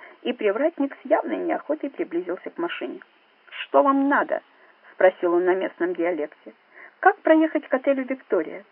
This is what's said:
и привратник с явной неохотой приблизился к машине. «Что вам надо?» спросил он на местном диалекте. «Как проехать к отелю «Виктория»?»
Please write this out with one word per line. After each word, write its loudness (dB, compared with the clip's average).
и -4
привратник -2
с -18
явной 0
неохотой -4
приблизился -8
к -14
машине. -8
«Что 2
вам 2
надо?» 0
спросил 2
он 2
на 4
местном -4
диалекте. -4
«Как 4
проехать 2
к -4
отелю 0
«Виктория»?» -4